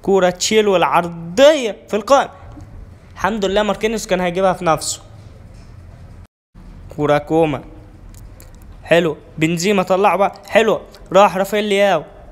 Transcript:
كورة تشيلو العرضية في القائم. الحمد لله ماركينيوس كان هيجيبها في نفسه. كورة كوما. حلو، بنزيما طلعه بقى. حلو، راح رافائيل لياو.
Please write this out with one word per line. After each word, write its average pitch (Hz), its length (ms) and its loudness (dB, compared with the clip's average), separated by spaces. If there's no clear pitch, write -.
كورة 180 280 2
تشيلو 208 460 0
العرضية 175 1000 2
في - 80 -4
القائم. 220 340 2
الحمد 196 320 -4
لله 202 180 0
ماركينيوس 214 440 -4
كان 185 140 -2
هيجيبها 180 320 -2
في 180 120 -8
نفسه. - 360 -2
كورة 147 220 0
كوما. 156 460 -2
حلو، 160 340 0
بنزيما 175 460 0
طلعه 185 340 2
بقى. 196 160 0
حلو، 208 340 2
راح 190 240 4
رافائيل 208 280 -2
لياو. 196 380 0